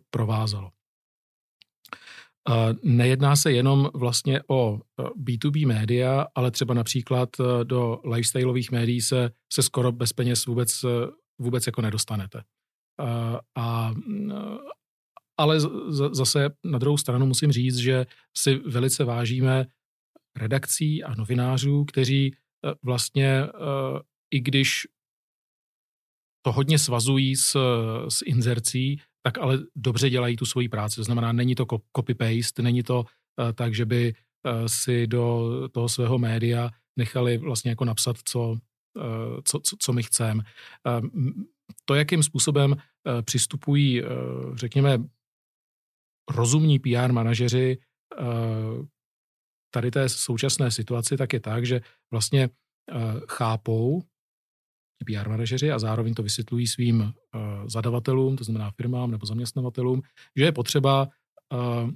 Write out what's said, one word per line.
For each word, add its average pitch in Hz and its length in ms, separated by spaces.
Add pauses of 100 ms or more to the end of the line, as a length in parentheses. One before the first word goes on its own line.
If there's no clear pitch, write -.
(100)
provázalo. 107 600 (1800)
Eh, 113 320
nejedná 131 540
se 147 160
jenom 139 420
vlastně 131 540
o, 113 320 (200)
eh, - 160
B 123 220
two 151 120
B 151 160
média, 123 680
ale 123 160
třeba 120 240
například, 120 540 (120)
eh, 123 240
do 120 400
lifestyleových 123 640
médií 120 300
se, 123 300 (220)
se - 100
skoro 123 300
bez 120 200
peněz 120 340
vůbec, 120 380
eh, 127 40 (500)
vůbec 120 280
jako 117 160
nedostanete. 107 600 (580)
Eh, 117 380 (200)
a, 117 340
mm, 208 400 (1080)
ale 156 220
z-, 147 100 (180)
z-, 143 260
zase 139 360 (140)
na 151 140
druhou 143 180
stranu 127 300
musím 135 260
říct, 123 240
že 127 300 (300)
si 135 180
velice 131 500
vážíme 127 640 (720)
redakcí 147 680
a 131 100
novinářů, 127 680
kteří, 135 500
eh, - 480
vlastně, 135 600
eh, 147 60 (840)
i 135 60
když 131 460 (1600)
to 123 60
hodně 139 260
svazují 131 580
s, - 200 (520)
s - 140
inzercí, 127 800 (220)
tak 120 160
ale 135 200 (180)
dobře 127 340
dělají 123 260
tu 120 100
svoji 123 220
práci. 107 280
To 110 80
znamená, 117 280
není 123 220
to 123 100
ko-, 113 160 (160)
copy-paste, 117 640
není 120 200
to, 123 220 (360)
eh, 117 120
tak, 117 220
že 113 120
by, 120 280
eh, 117 540
si 120 380
do 117 440 (220)
toho 120 160
svého 123 300
média 120 520 (280)
nechali 120 400
vlastně 123 320
jako 113 140
napsat, 117 400
co, 117 320 (420)
eh, 117 460
co, - 160
co, - 180
co - 140
my 120 100
chcem. 110 380
Eh, - 600 (140)
m-, 147 300 (400)
to, 135 100
jakým 156 280
způsobem, 139 540
eh, 123 460
přistupují, 139 800
eh, - 40 (480)
řekněme, 127 480 (1300)
rozumní 143 480
P 120 180
R 123 160
manažeři, 120 640 (400)
eh, - 60 (1500)
tady 123 160
té 135 180
současné 123 600
situaci, 117 460
tak 131 160
je 117 80
tak, 117 260
že 123 140 (320)
vlastně, 127 380 (400)
eh, 113 380
chápou 113 760 (960)
ti - 60
P 107 120
R 101 120
manažeři 120 440
a 120 60
zároveň 110 360
to 113 80
vysvětlují 117 440
svým, 117 360
eh, - 360 (280)
zadavatelům, 120 720
to 123 80
znamená 110 260
firmám 123 400
nebo 110 160
zaměstnavatelům, 123 760 (340)
že 135 80
je 165 80
potřeba, 139 560 (440)
eh, 120 440